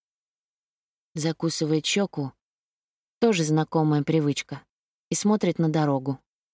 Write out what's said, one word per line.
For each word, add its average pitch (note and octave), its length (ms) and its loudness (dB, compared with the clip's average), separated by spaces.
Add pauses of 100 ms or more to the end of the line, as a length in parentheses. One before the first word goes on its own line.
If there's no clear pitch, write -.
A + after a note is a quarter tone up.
(1160)
закусывает D#3 720 -2
щеку, D3+ 480 -4 (880)
тоже G3 260 2
знакомая D#3 580 2
привычка, D3 600 -2 (460)
и - 40 -2
смотрит G#3 440 0
на E3 100 2
дорогу. C#3 520 0 (340)